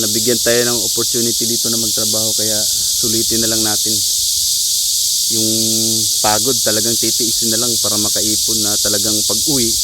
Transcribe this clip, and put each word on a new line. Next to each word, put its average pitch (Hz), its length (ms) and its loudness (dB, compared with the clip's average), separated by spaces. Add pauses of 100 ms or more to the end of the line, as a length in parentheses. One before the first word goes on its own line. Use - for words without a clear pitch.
nabigyan 113 320 0
tayo 117 240 4
ng 120 140 0 (100)
opportunity 117 560 0
dito 117 240 -2
na 113 80 -2
magtrabaho, 110 560 0
kaya 107 320 0
sulitin 113 800 0
na 113 80 0
lang 110 80 0
natin. 107 320 0 (1400)
Yung 110 140 0 (760)
pagod, 107 400 2
talagang 113 320 0
titiisin 113 560 0
na 110 80 0
lang 123 160 0
para 104 240 0
makaipon 104 640 0
na 104 160 0
talagang 104 480 0
pag-uwi, 117 400 0 (140)